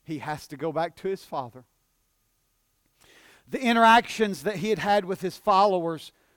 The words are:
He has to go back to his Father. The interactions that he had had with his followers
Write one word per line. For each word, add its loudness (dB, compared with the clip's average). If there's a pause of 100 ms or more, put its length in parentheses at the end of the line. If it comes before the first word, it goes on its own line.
He -10
has -10
to -16
go -6
back -6
to -8
his -6
Father. -10 (1800)
The -6
interactions 4
that -4
he -4
had 0
had 0
with -8
his -6
followers 0 (240)